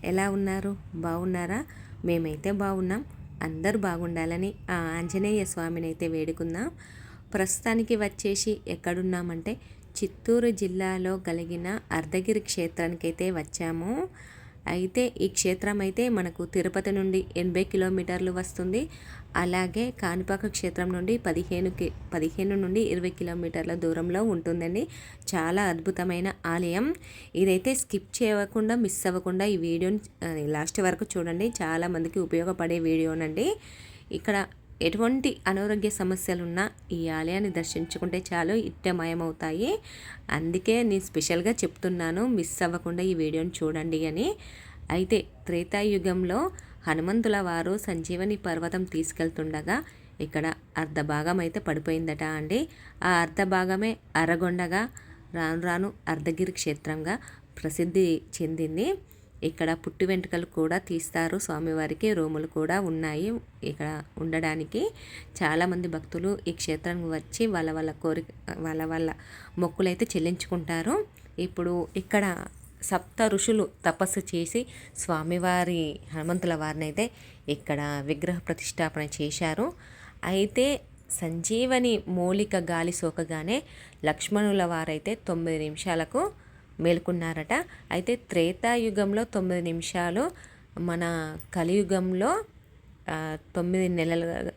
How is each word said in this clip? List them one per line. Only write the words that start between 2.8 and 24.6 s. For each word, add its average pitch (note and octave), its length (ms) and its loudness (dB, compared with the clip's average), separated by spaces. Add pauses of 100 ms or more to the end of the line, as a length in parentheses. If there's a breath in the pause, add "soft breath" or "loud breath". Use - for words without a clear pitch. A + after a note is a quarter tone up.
అందరూ D#3+ 360 0
బాగుండాలని E3+ 760 0 (160)
ఆ F#3 40 0
ఆంజనేయ F3 720 0
స్వామిని E3 420 -4
అయితే D#3+ 220 -2
వేడుకుందాం. E3 600 -2 (640 loud breath)
ప్రస్తుతానికి A3+ 640 2
వచ్చేసి G3+ 720 0
ఎక్కడున్నామంటే F3 880 -2 (460 loud breath)
చిత్తూరు A#3 480 4
జిల్లాలో F#3 680 0
కలిగిన F3 600 -4 (120)
అర్ధగిరి F#3 480 2
క్షేత్రానికైతే F3 880 -2
వచ్చాము. E3+ 800 -2 (580 loud breath)
అయితే F#3 540 0
ఈ G3 80 4
క్షేత్రం G3 520 2
అయితే G3 280 2
మనకు F3+ 360 0
తిరుపతి F#3+ 480 0
నుండి F#3+ 340 2 (100)
ఎనభై F3+ 280 2
కిలోమీటర్లు F#3 680 2
వస్తుంది. F#3 580 -2 (480 loud breath)
అలాగే F#3 540 0
కాణిపాక F#3+ 560 -2
క్షేత్రం F3+ 460 -2
నుండి F#3 260 0
పదిహేను F3 520 0
కి-, F3+ 220 -2 (220)
పదిహేను F3 400 0
నుండి G3 260 2
ఇరవై F3+ 300 2
కిలోమీటర్ల E3+ 640 -4
దూరంలో E3+ 500 2
ఉంటుందండి. F3 640 0 (460 loud breath)